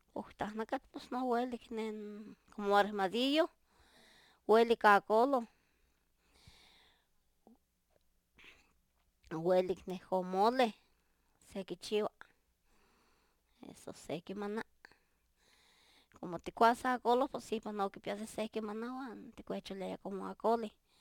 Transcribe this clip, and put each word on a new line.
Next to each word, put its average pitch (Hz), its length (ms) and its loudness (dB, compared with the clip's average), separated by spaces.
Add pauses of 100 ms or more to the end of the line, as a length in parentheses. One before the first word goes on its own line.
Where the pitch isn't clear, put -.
(140)
Kuhtah - 420 -8
nakatl, 220 360 -6
pues - 200 -14
no 254 200 -4
uelik 240 400 -2
nen 214 640 -8 (200)
como 202 220 2
armadillo, 208 680 2 (1000)
uelik 233 380 6
akoloh, 226 600 6 (3750)
uelik 185 560 2
neho 185 360 -4
mole, 214 500 2 (800)
sekichiua. 208 580 -4 (1600)
Eso - 240 -16
sekimana. 202 680 -8 (1600)
Como 180 200 -8
tikuas 233 460 2
akoloh, 254 440 2
pues - 220 -10
ipan 220 260 -6
no 196 120 -2
kipia 202 280 -8
se 220 100 -10
sekimana 220 680 -8
uan 254 420 -12
tikuecholiaya 190 640 -8
como 196 300 -10
akoleh. 214 460 -2 (280)